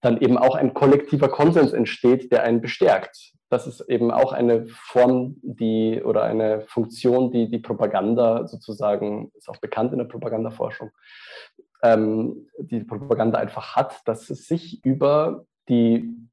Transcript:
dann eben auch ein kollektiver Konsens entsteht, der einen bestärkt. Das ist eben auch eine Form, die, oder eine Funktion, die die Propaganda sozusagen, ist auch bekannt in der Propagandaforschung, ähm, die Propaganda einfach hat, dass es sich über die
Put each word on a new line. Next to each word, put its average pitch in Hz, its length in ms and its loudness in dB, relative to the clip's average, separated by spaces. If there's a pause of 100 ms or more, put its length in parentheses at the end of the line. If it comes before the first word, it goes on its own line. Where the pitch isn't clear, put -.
dann 120 200 0
eben 123 160 4
auch 131 180 4
ein 135 200 0
kollektiver 143 540 4
Konsens 151 440 4
entsteht, 123 600 0
der 117 100 4
einen 117 180 2
bestärkt. - 720 -2 (180)
Das 120 160 -2
ist - 220 -16
eben 117 220 2
auch 131 220 2
eine 117 340 2
Form, 127 760 2
die, 110 600 -2
oder 110 200 0
eine 110 400 0
Funktion, 120 680 0
die 117 200 0
die 117 80 -4
Propaganda 113 880 0
sozusagen, 104 880 -6
ist - 140 -20
auch - 100 -16
bekannt 117 340 -4
in 131 60 -6
der 120 80 -6
Propagandaforschung, 113 840 -8 (920)
ähm, 110 680 0 (100)
die 117 220 -6
Propaganda 110 580 -2
einfach - 380 -6
hat, - 300 -2
dass - 240 -8
es - 160 -12
sich - 380 -8
über 143 600 0 (240)
die 117 460 2 (180)